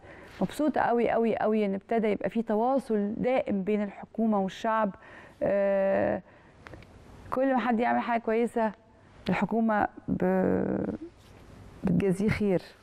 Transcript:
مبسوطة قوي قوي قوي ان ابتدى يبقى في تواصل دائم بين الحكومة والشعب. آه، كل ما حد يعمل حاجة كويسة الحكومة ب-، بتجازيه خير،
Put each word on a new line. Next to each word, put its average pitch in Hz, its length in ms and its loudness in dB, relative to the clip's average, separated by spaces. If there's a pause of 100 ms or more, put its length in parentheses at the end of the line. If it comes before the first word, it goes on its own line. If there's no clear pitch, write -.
(400)
مبسوطة 285 400 0
قوي 233 300 2
قوي 226 260 2
قوي 214 300 0
ان 196 80 -2
ابتدى 220 340 -2
يبقى 196 220 -2
في 226 120 -2
تواصل 220 760 0
دائم 208 460 0
بين 208 200 0
الحكومة 214 580 -2
والشعب. 214 540 -2 (480)
آه، 196 800 2 (1080)
كل 262 220 2
ما 254 60 2
حد 226 220 0
يعمل 240 200 2
حاجة 233 200 -2
كويسة 226 520 0 (560)
الحكومة 214 600 2 (200)
ب-، 190 840 0 (920)
بتجازيه 185 440 2
خير، 196 340 2 (200)